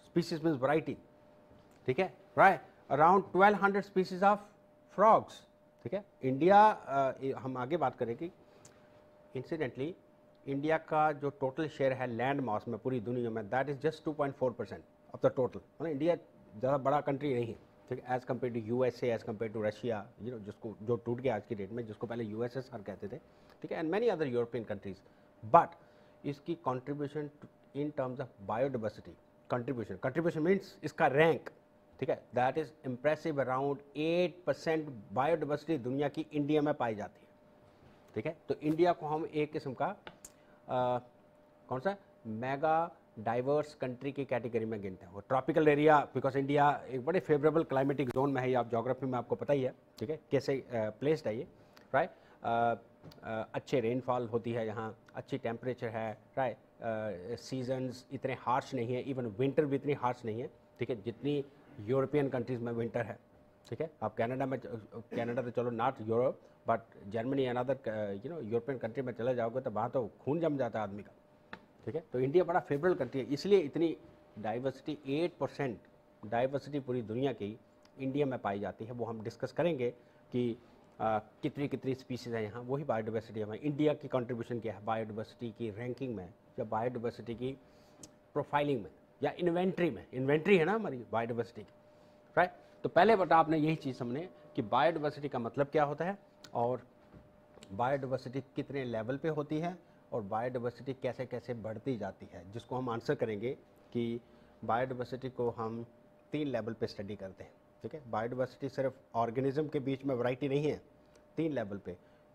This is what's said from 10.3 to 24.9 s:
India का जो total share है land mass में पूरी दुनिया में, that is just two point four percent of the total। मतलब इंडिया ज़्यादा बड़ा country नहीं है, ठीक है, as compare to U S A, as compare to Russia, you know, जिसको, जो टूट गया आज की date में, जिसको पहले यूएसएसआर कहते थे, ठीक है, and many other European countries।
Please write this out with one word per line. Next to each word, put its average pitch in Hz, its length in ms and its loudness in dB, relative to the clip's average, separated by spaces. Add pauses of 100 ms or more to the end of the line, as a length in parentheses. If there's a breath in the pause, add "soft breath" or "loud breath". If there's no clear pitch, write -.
India 143 300 2
का 156 340 2
जो 143 180 -4
total 135 380 -2
share 135 260 2
है 123 140 -2
land 123 340 0
mass 107 260 -2
में 113 120 -4
पूरी 127 200 -2
दुनिया 120 300 -2
में, 113 200 -4
that 131 180 0
is 143 100 -4
just 156 200 -2
two 156 220 -6
point 139 140 0
four 127 180 0
percent 104 300 -8 (340)
of - 40 -18
the 131 120 6
total। 123 240 0
मतलब - 320 -10
इंडिया 160 280 2
ज़्यादा 131 640 -2
बड़ा 139 240 4
country 139 320 0
नहीं 120 140 0
है, 107 80 -8 (340)
ठीक 127 140 -4
है, 127 160 0
as - 80 -10
compare 113 280 -2
to 110 140 -4
U 120 100 2 (120)
S - 40 -16
A, 117 220 0
as - 60 -10
compare 110 260 -4
to 107 80 -6
Russia, 107 440 -2 (200)
you 113 80 -8
know, 123 100 -8
जिसको, 104 420 -12
जो 117 140 2
टूट 120 240 -4
गया 123 160 0
आज 104 100 -6
की 117 100 -4
date 98 160 -8
में, 120 140 -6
जिसको 107 220 -8
पहले 117 160 -6
यूएसएसआर 117 580 -6
कहते 98 260 -10
थे, 117 100 -10 (440 loud breath)
ठीक 160 100 -10
है, 170 120 -2
and 160 100 0
many 220 220 4
other 151 180 -2
European 120 380 -2
countries। 98 260 -8 (580 soft breath)